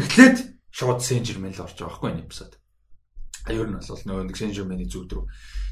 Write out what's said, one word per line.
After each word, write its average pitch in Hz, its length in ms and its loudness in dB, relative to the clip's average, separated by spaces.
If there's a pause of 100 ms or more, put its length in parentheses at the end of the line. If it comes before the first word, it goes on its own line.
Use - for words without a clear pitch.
эхлээд 254 360 10 (360)
шууд 123 320 0
Saint 120 180 0
Germain 95 320 -8
л 92 80 -10
орж - 140 -16
байгаа 85 160 -8
байхгүй - 180 -6
энэ 82 160 -8
эпизод. - 240 -16 (960)
А, 113 60 -4
ер 110 160 -2
нь 95 80 -6
бол - 260 -12
нөгөө 95 240 -4
нэг 92 80 -10
Saint 104 220 -6
Germain-ийн 92 340 -6
зүуд 92 220 -10
рүү. - 100 -6 (480)